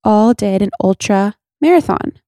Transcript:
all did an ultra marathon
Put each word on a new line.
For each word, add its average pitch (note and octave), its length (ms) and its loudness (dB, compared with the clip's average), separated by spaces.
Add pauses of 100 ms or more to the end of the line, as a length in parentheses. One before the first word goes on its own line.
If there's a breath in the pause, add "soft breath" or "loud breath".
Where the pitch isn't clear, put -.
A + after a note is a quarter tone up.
all G#3+ 300 2
did G3 260 -2
an G3+ 120 0 (100)
ultra G3 540 -2 (240)
marathon - 680 0